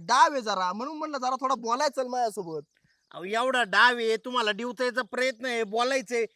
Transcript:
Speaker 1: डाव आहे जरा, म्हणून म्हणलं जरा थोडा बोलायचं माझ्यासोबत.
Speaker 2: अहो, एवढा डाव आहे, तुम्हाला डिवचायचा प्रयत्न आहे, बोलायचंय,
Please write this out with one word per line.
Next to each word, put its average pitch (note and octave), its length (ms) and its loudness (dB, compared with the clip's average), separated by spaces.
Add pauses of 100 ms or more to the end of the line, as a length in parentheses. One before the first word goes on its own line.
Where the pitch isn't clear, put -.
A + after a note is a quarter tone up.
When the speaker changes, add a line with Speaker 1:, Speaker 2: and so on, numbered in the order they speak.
Speaker 1:
डाव B3+ 300 6
आहे C#4 100 -2
जरा, G3+ 320 -2
म्हणून C4+ 240 -8
म्हणलं D4+ 200 -6
जरा B3+ 240 -2
थोडा C4+ 140 0
बोलायचं B3+ 540 -2
माझ्यासोबत. G3+ 680 -4 (340)
Speaker 2:
अहो, D#3 140 -14
एवढा A#3+ 380 0
डाव A3+ 340 6
आहे, A3+ 200 0
तुम्हाला A#3 340 -2
डिवचायचा A#3+ 500 -2
प्रयत्न B3 440 -4
आहे, A#3 180 -2
बोलायचंय, A#3 640 -2 (100)